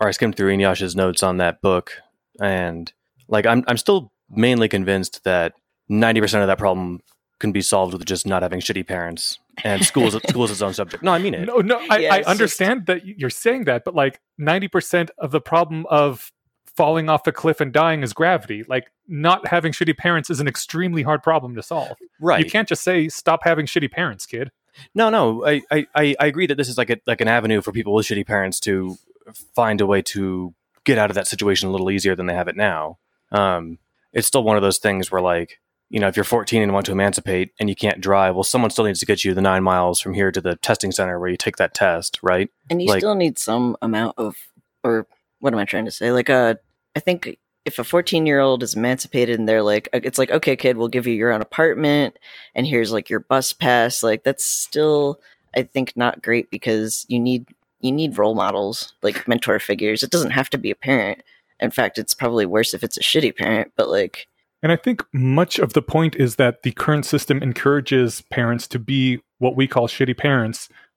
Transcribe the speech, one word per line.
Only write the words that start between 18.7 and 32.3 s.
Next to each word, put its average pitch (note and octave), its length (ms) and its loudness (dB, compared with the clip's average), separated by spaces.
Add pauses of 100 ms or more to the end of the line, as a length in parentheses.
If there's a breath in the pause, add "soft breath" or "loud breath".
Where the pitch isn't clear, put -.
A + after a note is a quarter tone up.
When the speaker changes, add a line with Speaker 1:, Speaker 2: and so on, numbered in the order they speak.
Speaker 3:
not E3+ 400 0
having E3 240 0
shitty D#3+ 260 -4
parents E3+ 320 -2
is C#3 80 -4
an D3 80 -2
extremely E3 560 -4
hard D3 220 -2
problem B2+ 320 -4
to A2 60 -10
solve. D3 340 -8 (240)
Speaker 1:
Right. D#3 240 2
Speaker 3:
You E3 40 -10
can't G#3+ 200 0
just - 160 -4
say, F3 240 0
"Stop - 340 0
having D#3 240 2
shitty D3 240 -2
parents, D3 360 -6
kid." B2 260 -10 (420 loud breath)
Speaker 1:
No, A3 160 4
no, B2 340 2
I, D3 180 2 (100)
I, D3+ 140 0 (100)
I, D3 240 4
I D3+ 60 4
agree D#3+ 200 0
that D3 80 0
this C3+ 140 -2
is, B2 100 -6
like, A#2 120 2
a, A#2 140 -2
like, A#2+ 160 -2
an A2+ 60 0
avenue A2 360 2
for G#2+ 100 -8
people G#2 220 -2
with G#2+ 120 2
shitty G2+ 200 -2
parents G2 340 -2
to F#2 360 -2 (580)
find A2 260 2
a G2+ 60 2
way G2 140 4
to F#2 540 -6 (300)
get C3+ 120 4
out G#2 140 4
of G2 40 -4
that G2 120 -2
situation G2+ 420 0
a F#2+ 40 -2
little F#2+ 180 -2
easier F#2+ 260 2
than F2+ 100 -4
they F2 80 -2